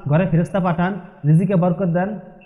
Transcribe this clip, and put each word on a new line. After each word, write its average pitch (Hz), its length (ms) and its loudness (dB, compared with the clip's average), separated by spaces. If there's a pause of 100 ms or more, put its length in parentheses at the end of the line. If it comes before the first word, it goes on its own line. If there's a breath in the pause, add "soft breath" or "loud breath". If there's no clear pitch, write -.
ঘরে 160 180 2
ফেরেশতা 170 340 0
পাঠান, 175 340 0 (340)
রিজিকে 175 280 4
বরকত 180 320 0
দেন, 185 320 -2 (260)